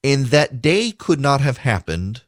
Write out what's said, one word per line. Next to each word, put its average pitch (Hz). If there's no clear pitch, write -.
And 135
that 135
day 208
could -
not 139
have 135
happened 95